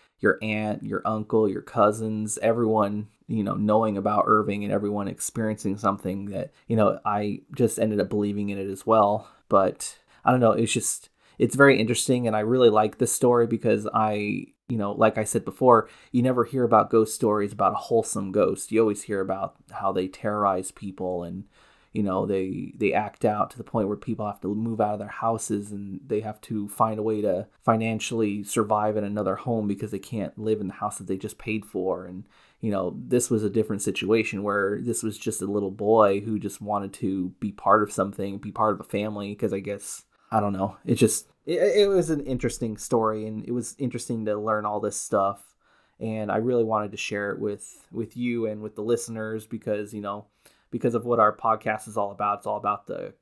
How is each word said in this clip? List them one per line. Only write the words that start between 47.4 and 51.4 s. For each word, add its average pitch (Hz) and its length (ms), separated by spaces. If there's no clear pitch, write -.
with 113 240
you 120 300
and 107 160
with 107 120
the 107 80
listeners 110 640
because, 107 480
you 107 60
know, 101 260
because 120 220
of 107 80
what 120 160
our 107 160
podcast 110 500